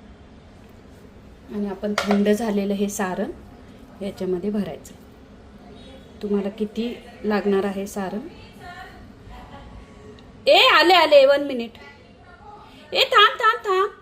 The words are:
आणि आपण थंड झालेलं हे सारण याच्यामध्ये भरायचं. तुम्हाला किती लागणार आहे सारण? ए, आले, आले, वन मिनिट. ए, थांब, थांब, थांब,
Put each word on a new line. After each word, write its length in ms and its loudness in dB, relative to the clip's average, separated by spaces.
आणि 120 -4
आपण 300 -6
थंड 320 0
झालेलं 440 0
हे 160 -2
सारण 420 -6
याच्यामध्ये 460 -6
भरायचं. 440 -8
तुम्हाला 260 -2
किती 540 -8
लागणार 400 -2
आहे 240 -8
सारण? 320 -8
ए, 200 6
आले, 260 6
आले, 320 8
वन 180 4
मिनिट. 280 -8
ए, 100 0
थांब, 360 2
थांब, 260 0
थांब, 240 0